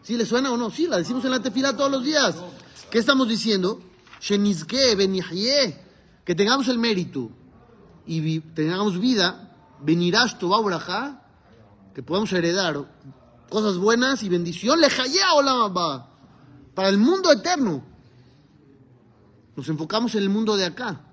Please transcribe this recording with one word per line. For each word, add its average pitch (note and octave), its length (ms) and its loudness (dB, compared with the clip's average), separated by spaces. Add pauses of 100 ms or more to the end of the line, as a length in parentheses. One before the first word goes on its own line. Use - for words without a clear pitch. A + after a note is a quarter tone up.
¿Sí A3+ 140 -6
les A3+ 120 -2
suena C4 240 0
o A#3 40 -2
no? A#3+ 140 -4
Sí, D#4+ 160 -2
la C4+ 120 0
decimos A#3 260 -4
en C4 80 0
la B3 80 0
tefilá B3+ 360 -2
todos C#4 140 0
los C4+ 140 -2
días. C4 320 0 (540)
¿Qué A3 80 0
estamos C4 300 2
diciendo? G3+ 520 -2 (400)
"Shenizke G3+ 720 0
venichye", F#3+ 840 -2 (460)
que - 100 -2
tengamos A3 340 2
el B3 100 0
mérito E3 520 -2 (760)
y E3 140 -4
vi-, D#3+ 200 -2
tengamos F3 580 -4
vida, G3 580 0 (260)
venirash F3 560 2
tova F#3+ 220 2
uraja, G#3 640 -4 (720)
que - 80 -12
podamos F#3+ 300 -2
heredar E3+ 540 0 (640)
cosas G#3 260 0
buenas A#3 460 2
y G3+ 60 -6
bendición, F3+ 520 0
lehaya D4+ 540 2
olam C#4 280 4
haba, E3+ 460 -2 (680)
para F#3+ 140 2
el G3 100 4
mundo F4 340 4
eterno. B3 500 0 (1700)
Nos C#3+ 120 -10
enfocamos F3+ 460 -2
en G#3 80 0
el G3 80 0
mundo G#3+ 260 0
de F#3+ 80 0
acá. F#3 380 -8 (100)